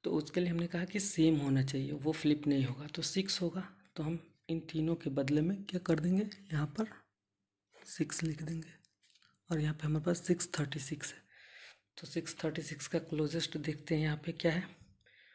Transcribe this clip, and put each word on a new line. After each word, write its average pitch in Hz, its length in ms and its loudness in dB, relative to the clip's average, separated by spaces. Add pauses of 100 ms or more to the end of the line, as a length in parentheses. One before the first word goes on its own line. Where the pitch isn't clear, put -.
तो 170 80 -2
उसके 156 280 0
लिए 180 100 2
हमने 170 180 0
कहा 175 180 -2
कि - 140 -4
सेम 160 380 6
होना 135 260 4
चाहिए, 135 300 -2
वो 147 180 0
फ्लिप 151 360 2
नहीं 139 180 4
होगा, 135 220 -6
तो 156 140 -6
सिक्स 190 400 0
होगा। 175 220 -2 (320)
तो 156 80 -4
हम 165 160 -2 (300)
इन 165 140 0
तीनों 160 320 0
के 160 140 -4
बदले 139 320 2
में 190 220 0
क्या 180 180 -4
कर 156 180 2
देंगे, 185 240 4 (280)
यहाँ 151 180 0
पर 220 180 -2 (1000)
सिक्स - 360 -2
लिख 160 200 -4
देंगे 160 300 -8 (760)
और 160 100 2
यहाँ 151 140 2
पे 151 140 -4
हमारे 151 180 2
पास 175 160 2
सिक्स - 280 2 (100)
थर्टी 143 220 -2
सिक्स - 320 -6
है। - 80 -18 (760)
तो - 100 -14
सिक्स - 360 -6
थर्टी 156 200 -2
सिक्स - 240 -6
का 165 140 0
क्लोजेस्ट 156 580 -2
देखते 151 360 -2
हैं 151 80 2
यहाँ 151 220 0
पे 170 80 -4
क्या 165 180 2
है, 175 120 0 (720)